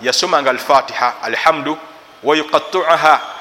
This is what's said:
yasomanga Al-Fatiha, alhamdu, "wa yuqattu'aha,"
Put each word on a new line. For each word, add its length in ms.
yasomanga 500
Al-Fatiha, 720
alhamdu, 560
"wa 140
yuqattu'aha," 840